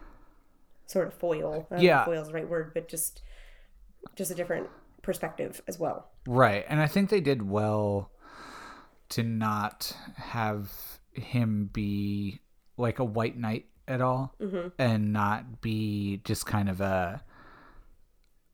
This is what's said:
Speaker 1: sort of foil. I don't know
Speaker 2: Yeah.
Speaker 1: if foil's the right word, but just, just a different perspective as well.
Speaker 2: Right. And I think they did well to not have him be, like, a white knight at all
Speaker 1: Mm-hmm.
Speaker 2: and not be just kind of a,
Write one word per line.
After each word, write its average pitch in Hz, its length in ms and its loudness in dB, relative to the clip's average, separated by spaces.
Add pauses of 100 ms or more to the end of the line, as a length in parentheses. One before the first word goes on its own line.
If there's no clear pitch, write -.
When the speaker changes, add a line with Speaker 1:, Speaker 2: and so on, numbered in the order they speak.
(840)
Speaker 1:
sort 175 220 0
of - 60 -10
foil. 156 400 -2
I - 40 -2
don't 160 140 -8
know 185 80 -2
Speaker 2:
Yeah. 170 220 8
Speaker 1:
if - 40 4
foil's 156 220 -2
the 156 60 -14
right 160 160 -4
word, 160 240 -4
but 165 140 -4
just, - 340 -6 (960)
just 180 160 -4
a 180 40 -8
different 175 340 -2 (320)
perspective - 640 -4
as 175 100 -6
well. 160 340 -4 (140)
Speaker 2:
Right. 120 440 6
And 151 100 2
I 156 80 4
think 196 220 4
they 208 100 6
did 135 300 2
well 104 640 2 (960)
to 117 140 0
not 110 720 -2 (200)
have 107 840 -4 (140)
him 110 600 0
be, 101 640 -2 (380)
like, 117 220 0
a 131 60 2
white 113 320 -2
knight 117 300 -2 (200)
at 127 140 0
all 127 400 0
Speaker 1:
Mm-hmm. 185 260 -4 (100)
Speaker 2:
and 107 360 4
not 107 480 0
be 104 640 0
just - 200 -2
kind 101 240 2
of 92 120 -2
a, 95 420 0 (1300)